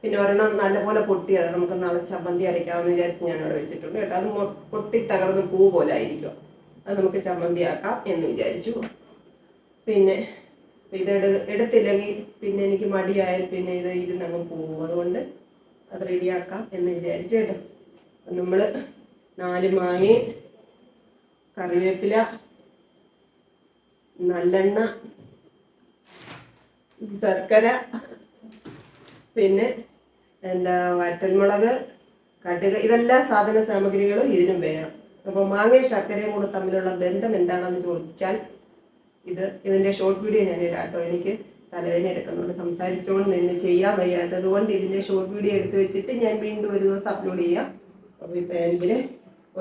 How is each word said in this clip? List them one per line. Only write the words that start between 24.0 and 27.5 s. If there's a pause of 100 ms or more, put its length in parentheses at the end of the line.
നല്ലെണ്ണ, (2500)
ശർക്കര, (1700)